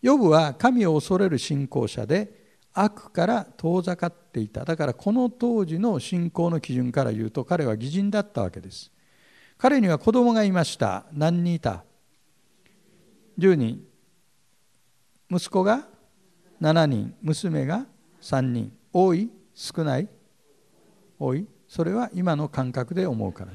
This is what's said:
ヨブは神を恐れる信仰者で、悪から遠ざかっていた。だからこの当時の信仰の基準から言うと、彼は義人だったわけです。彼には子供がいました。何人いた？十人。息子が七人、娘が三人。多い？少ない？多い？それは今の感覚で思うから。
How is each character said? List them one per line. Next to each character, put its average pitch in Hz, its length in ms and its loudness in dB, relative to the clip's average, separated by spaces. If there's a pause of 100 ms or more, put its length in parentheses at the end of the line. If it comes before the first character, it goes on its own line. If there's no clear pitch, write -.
ヨ 269 160 6
ブ 202 120 6
は 151 240 4
神 240 320 4
を 165 80 2
恐 170 240 0
れ 190 100 2
る 151 100 0
信 139 280 -4
仰 120 220 -2
者 110 180 -6
で、 196 400 -4 (280)
悪 208 360 -2
か 170 160 0
ら 226 180 0 (120)
遠 175 260 0
ざ 175 140 -4
か 175 100 -4
っ 170 60 -6
て - 260 -12
い 107 100 -4
た。 113 160 -12
だ 160 120 -2
か 156 100 -2
ら 123 80 -2
こ - 160 -4
の 247 200 2
当 233 340 0
時 160 160 -4
の 208 180 0
信 175 320 -2
仰 170 180 0
の 170 120 0
基 - 140 -8
準 123 180 -2
か 139 100 0
ら 117 100 0
言 110 140 -4
う 110 40 -6
と、 127 140 -6
彼 165 200 0
は 113 100 0
義 113 160 -6
人 196 180 0
だ 208 120 0
っ 202 100 -6
た 117 120 -4
わ 90 100 -2
け - 80 -14
で 92 100 -18
す。 - 220 -20 (640)
彼 269 240 4
に 196 80 4
は 156 100 2
子 - 140 2
供 240 200 4
が 220 120 2
い 190 80 2
ま 180 100 2
し - 160 -4
た。 98 340 -2
何 165 300 0
人 175 120 0
い 160 60 -6
た？ 92 220 -6 (1500)
十 185 200 6
人。 117 280 -2 (1400)
息 180 220 -2
子 185 140 2
が 233 240 0 (720)
七 160 260 4
人、 120 340 -2
娘 156 460 -2
が 196 180 -4 (360)
三 131 320 -2
人。 113 180 -4 (220)
多 185 200 4
い？ 196 160 0 (260)
少 - 280 -8
な 135 160 0
い？ 190 100 -4 (1120)
多 131 160 -2
い？ 185 140 -6 (180)
そ - 160 -6
れ 170 100 -2
は 240 220 -4
今 180 220 0
の 147 120 -4
感 131 220 -4
覚 123 240 -6
で 185 120 -2
思 110 200 -2
う 92 60 -6
か 92 120 -14
ら。 90 100 -18